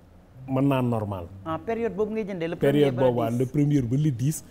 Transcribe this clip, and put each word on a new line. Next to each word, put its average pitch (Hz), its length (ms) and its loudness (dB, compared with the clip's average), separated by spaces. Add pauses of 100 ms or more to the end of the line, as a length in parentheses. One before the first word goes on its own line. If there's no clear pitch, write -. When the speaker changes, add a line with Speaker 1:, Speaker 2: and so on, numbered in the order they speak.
(480)
Speaker 1:
mën 131 200 0
naa 135 140 2
normal. 104 440 -2 (180)
Speaker 2:
Ah, 160 140 -4
période 226 360 -4
boobu 208 180 -2
ngay 220 120 -4
jëndee 180 240 -6
le 175 80 -4
premier 139 160 4
Speaker 1:
Période 143 220 4
Speaker 2:
ba 123 80 0
le 131 60 6
Speaker 1:
boobu, 120 120 2
waaw, 113 100 0
Speaker 2:
dix. 120 80 -2
Speaker 1:
le 127 80 2
premier 147 360 2
ba 120 140 0
le 151 140 2
dix. 131 400 -2